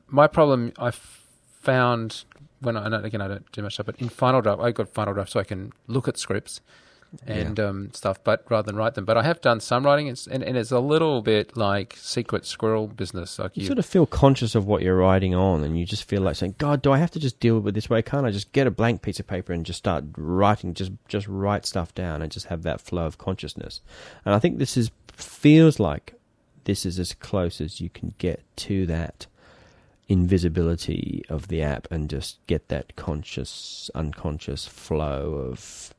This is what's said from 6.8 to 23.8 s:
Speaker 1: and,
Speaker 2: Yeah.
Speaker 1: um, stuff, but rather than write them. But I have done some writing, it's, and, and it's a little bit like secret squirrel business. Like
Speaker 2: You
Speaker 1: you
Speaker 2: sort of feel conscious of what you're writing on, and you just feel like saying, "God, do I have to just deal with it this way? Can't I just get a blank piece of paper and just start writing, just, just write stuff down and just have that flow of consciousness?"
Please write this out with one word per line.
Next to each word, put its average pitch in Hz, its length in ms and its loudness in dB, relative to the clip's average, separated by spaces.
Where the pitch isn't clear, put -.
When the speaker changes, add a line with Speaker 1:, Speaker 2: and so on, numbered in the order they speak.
Speaker 1:
and, 107 300 -4
Speaker 2:
Yeah. 107 80 0
Speaker 1:
um, 98 280 -6
stuff, - 300 -4
but 110 260 2
rather 107 160 0
than 104 100 -6
write 110 200 -2
them. 98 100 -6
But 113 100 4
I 113 80 4
have 165 180 0
done 117 180 4
some 127 260 0
writing, 143 220 4
it's, 123 200 -10
and, 131 160 -4
and 127 140 -2
it's 117 140 -2
a 123 80 2
little 147 420 2
bit 107 340 2
like 101 440 0
secret - 480 -4
squirrel 110 400 0
business. 92 500 -8
Like 95 180 -6
Speaker 2:
You - 60 -6
Speaker 1:
you 98 60 -4
Speaker 2:
sort 269 120 0
of - 60 2
feel 170 220 4
conscious 135 480 4
of 101 100 2
what 104 160 2
you're 92 160 4
writing 95 380 6
on, 92 280 4
and 80 160 -2
you 85 60 -2
just - 180 -6
feel 101 200 -2
like 82 120 0
saying, 98 220 -4
"God, 147 240 0
do 139 100 4
I 135 60 6
have 165 140 2
to 165 80 -8
just 139 200 -4
deal 113 200 4
with 101 100 -2
it 101 60 0
this 107 160 -4
way? 113 100 4
Can't 139 240 -2
I 110 60 0
just 98 220 -4
get 135 140 4
a 101 40 0
blank 113 320 0
piece - 160 -6
of - 80 -10
paper 90 260 -6
and 85 120 -4
just 90 120 -8
start 80 260 -2
writing, 92 560 2
just, 95 180 -6
just 101 200 -4
write 101 380 -2
stuff 87 300 -6
down 82 280 -6
and 78 80 -8
just - 160 -12
have 82 160 -8
that 76 180 -4
flow 85 240 -4
of 78 140 -6
consciousness?" - 640 -8